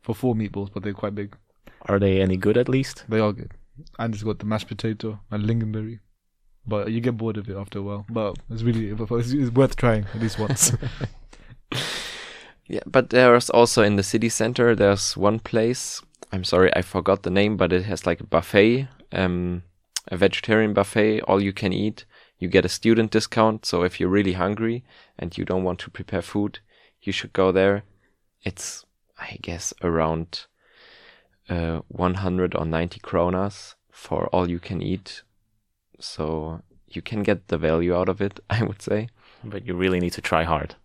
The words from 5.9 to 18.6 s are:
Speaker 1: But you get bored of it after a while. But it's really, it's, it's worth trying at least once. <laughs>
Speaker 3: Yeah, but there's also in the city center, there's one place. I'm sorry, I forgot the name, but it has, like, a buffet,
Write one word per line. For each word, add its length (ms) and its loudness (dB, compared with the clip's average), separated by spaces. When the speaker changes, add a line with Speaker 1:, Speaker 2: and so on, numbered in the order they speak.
Speaker 1:
But 260 -4
you 80 -2
get 160 -2
bored 220 -4
of 100 -10
it 80 -8
after 220 -10
a 40 -6
while. 280 -8
But 260 -4
it's 120 -6
really, 280 0
it's, 420 -2
it's 180 0
worth 260 2
trying 280 2
at 60 -6
least 180 -2
once. 380 0
<laughs> 60 -6
Speaker 3:
Yeah, 200 -6
but 240 2
there's 400 6
also 320 6
in 140 6
the 80 2
city 240 0
center, 480 2
there's 400 2
one 240 2
place. 600 -2
I'm 140 -4
sorry, 320 6
I 60 2
forgot 420 0
the 60 -2
name, 260 2
but 160 2
it 140 2
has, 200 -4
like, 140 0
a 60 -14
buffet, 600 4